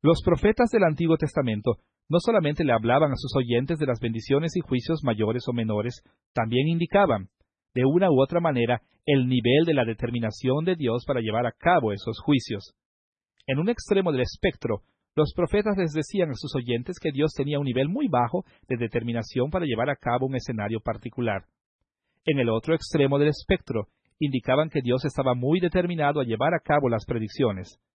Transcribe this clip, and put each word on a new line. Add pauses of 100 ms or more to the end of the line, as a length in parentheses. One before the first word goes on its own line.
Los
profetas
del
Antiguo
Testamento (320)
no
solamente
le
hablaban
a
sus
oyentes
de
las
bendiciones
y
juicios
mayores
o
menores, (300)
también
indicaban, (440)
de
una
u
otra
manera, (240)
el
nivel
de
la
determinación
de
Dios
para
llevar
a
cabo
esos
juicios. (720)
En
un
extremo
del
espectro, (320)
los
profetas
les
decían
a
sus
oyentes
que
Dios
tenía
un
nivel
muy
bajo (240)
de
determinación
para
llevar
a
cabo
un
escenario
particular. (800)
En
el
otro
extremo
del
espectro, (300)
indicaban
que
Dios
estaba
muy
determinado
a
llevar
a
cabo
las
predicciones. (140)